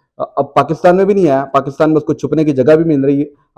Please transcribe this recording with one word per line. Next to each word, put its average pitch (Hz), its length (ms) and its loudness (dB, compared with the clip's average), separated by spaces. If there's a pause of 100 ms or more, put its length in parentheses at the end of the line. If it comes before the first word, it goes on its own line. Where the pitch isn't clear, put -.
(200)
अ, - 180 -10
अब 139 180 -4
पाकिस्तान 160 400 2
में 190 100 0
भी 202 80 2
नहीं 190 140 2
आया, 135 160 0
पाकिस्तान 135 460 -2
में 156 80 2
उसको 147 160 -2
छुपने 151 300 -4
की 151 100 -2
जगह 131 220 2
भी 165 80 2
मिल 143 220 0
रही 139 140 0
है। 147 100 -6 (280)